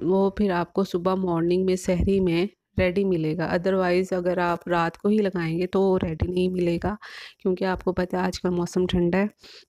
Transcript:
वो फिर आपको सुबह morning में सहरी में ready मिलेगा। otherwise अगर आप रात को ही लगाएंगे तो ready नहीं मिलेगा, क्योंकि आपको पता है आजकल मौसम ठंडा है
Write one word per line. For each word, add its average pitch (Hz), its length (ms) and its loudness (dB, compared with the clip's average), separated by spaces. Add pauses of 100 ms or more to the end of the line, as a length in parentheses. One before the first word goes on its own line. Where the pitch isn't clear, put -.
वो 190 340 2
फिर 208 140 2
आपको 175 320 -2
सुबह 185 320 -2
morning 180 500 0
में 185 100 2
सहरी 185 440 0
में 180 300 2 (300)
ready 185 240 2
मिलेगा। 160 500 -2
otherwise 185 600 0
अगर 180 260 -2
आप 175 280 0
रात 170 280 0
को - 140 -2
ही 214 100 4
लगाएंगे 180 460 0
तो 190 320 2
ready 175 360 -2
नहीं 185 160 2
मिलेगा, 180 480 -2 (420)
क्योंकि 185 260 -2
आपको 185 260 -2
पता 180 260 -2
है 180 60 0
आजकल 180 260 -2
मौसम 180 380 0
ठंडा 175 300 2
है 208 120 2 (400)